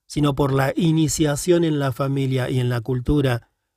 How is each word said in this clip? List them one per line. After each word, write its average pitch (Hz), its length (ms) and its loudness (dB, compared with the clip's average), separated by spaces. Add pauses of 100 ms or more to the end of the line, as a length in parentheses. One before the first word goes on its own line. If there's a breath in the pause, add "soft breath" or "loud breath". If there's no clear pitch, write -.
sino 147 300 0
por 135 180 0
la 135 220 0
iniciación 160 880 2
en 156 160 0
la 139 120 -2
familia 135 600 -2
y 127 80 0
en 123 100 0
la 120 120 -2
cultura, 127 680 -2 (280)